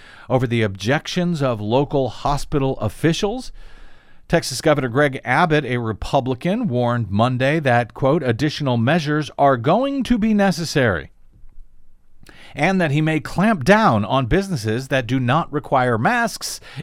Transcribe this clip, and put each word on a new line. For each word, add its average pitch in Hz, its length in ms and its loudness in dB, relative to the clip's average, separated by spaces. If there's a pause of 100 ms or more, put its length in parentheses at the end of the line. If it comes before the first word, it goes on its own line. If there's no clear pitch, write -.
(260)
over 127 200 2
the 117 160 0
objections 143 800 -2
of 120 180 0
local 131 480 0
hospital 135 680 -2
officials. 196 760 -2 (760)
Texas - 360 -2
Governor 147 260 2
Greg 135 340 0
Abbott, 151 440 0
a 123 100 -2
Republican, 127 920 -2
warned 120 440 0
Monday 127 500 2
that, 120 320 2
quote, 147 300 2
"additional 127 560 0
measures 147 580 0
are 139 220 4
going 247 460 0
to 247 120 2
be 220 160 2
necessary," 147 760 2 (1400)
and 185 260 0
that 165 100 0
he 147 120 2
may 156 180 0
clamp 190 440 0
down 175 420 4
on 131 180 0
businesses 131 640 -2
that 131 180 -2
do 131 140 0
not 143 320 0
require 127 460 0
masks 220 600 -2 (240)